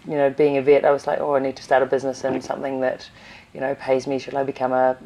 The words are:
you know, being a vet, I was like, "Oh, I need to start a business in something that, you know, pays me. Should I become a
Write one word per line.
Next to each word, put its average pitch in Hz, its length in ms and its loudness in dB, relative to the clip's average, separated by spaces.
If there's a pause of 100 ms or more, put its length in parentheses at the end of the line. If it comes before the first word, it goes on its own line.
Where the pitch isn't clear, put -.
you 160 80 -4
know, 139 140 4
being 143 280 2
a 135 40 2
vet, 139 240 6
I 143 60 6
was 139 140 -2
like, 147 140 -2
"Oh, 147 160 0
I 135 40 2
need 135 180 -2
to - 60 -18
start 131 200 2
a - 20 2
business 131 380 -4
in 131 180 -4
something 135 400 -6
that, - 260 -4 (460)
you - 60 -14
know, 135 160 -4
pays 131 320 -2
me. 135 100 -2
Should 135 160 -10
I 139 100 -2
become 131 300 -4
a 127 320 2